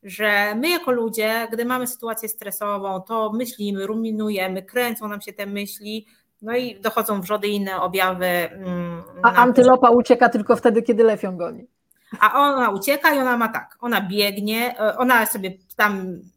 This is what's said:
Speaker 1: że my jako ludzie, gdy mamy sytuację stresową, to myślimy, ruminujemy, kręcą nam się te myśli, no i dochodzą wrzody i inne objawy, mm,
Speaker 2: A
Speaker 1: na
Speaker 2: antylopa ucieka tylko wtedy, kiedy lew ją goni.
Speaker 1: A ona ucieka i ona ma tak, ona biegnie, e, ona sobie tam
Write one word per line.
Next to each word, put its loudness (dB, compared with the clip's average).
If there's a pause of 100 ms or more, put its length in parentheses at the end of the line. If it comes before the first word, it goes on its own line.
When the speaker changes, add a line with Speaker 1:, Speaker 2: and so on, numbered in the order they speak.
Speaker 1:
że 0
my -2
jako 0
ludzie, -2
gdy -4
mamy -2
sytuację -8
stresową, -6
to -4
myślimy, -4
ruminujemy, -4
kręcą -4
nam -10
się -16
te -10
myśli, -10 (360)
no -6
i -6
dochodzą -2
wrzody -4
i -2
inne -4
objawy, -2
mm, -4 (200)
Speaker 2:
A 6
Speaker 1:
na 4
Speaker 2:
antylopa 8
ucieka 6
tylko 2
wtedy, 2
kiedy 4
lew 2
ją -6
goni. -8 (540)
Speaker 1:
A 4
ona 2
ucieka 2
i 2
ona 0
ma 0
tak, -10
ona -2
biegnie, -2
e, -2
ona 4
sobie -6 (260)
tam -2 (180)